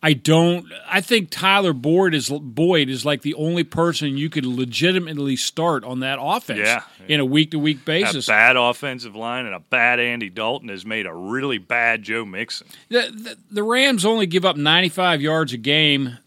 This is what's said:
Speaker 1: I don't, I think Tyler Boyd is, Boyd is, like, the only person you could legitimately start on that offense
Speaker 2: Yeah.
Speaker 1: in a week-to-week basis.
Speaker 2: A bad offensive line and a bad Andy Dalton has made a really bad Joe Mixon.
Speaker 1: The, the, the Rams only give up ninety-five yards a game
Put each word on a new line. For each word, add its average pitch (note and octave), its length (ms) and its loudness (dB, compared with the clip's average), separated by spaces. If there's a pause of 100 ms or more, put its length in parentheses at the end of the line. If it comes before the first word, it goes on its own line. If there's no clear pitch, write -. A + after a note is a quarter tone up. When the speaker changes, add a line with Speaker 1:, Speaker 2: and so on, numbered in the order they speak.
Speaker 1:
I D#3 120 4
don't, E3 520 4 (220)
I F#3+ 120 2
think G3 300 0
Tyler F#3+ 420 2
Boyd D#3+ 400 2
is, C3+ 160 0
Boyd D3 600 0
is, B2+ 160 -6
like, C#3+ 180 0
the C#3+ 120 -4
only E3 280 -2
person D#3+ 560 -2
you D3+ 100 -4
could D3+ 160 -4
legitimately C#3 920 -2
start D#3+ 480 -2
on B2+ 160 -6
that C3 200 -4
offense C#3+ 380 -4
Speaker 2:
Yeah. A2 240 2 (240)
Speaker 1:
in D3 140 0
a C#3 40 0
week-to-week D3+ 600 0
basis. E3 420 -2
Speaker 2:
A A#2+ 60 0
bad A#2 240 6
offensive B2 580 -2
line A#2 320 -8
and G2+ 80 -10
a F2+ 60 -12
bad B2 400 0
Andy A#2+ 280 -4
Dalton A2 420 -6
has F#2+ 140 -12
made A2 220 -6
a E2 80 -12
really A#2 440 -4
bad A2+ 440 -2
Joe A2 220 -4
Mixon. G2+ 420 -10 (220)
Speaker 1:
The, A#3 100 0 (160)
the, G#3+ 220 -16 (160)
the G#3 100 -2
Rams A#3+ 420 2
only A3 220 2
give F3 180 0
up F3+ 120 2
ninety-five E3 640 2
yards D#3 300 0
a B2 60 -8
game C#3 680 2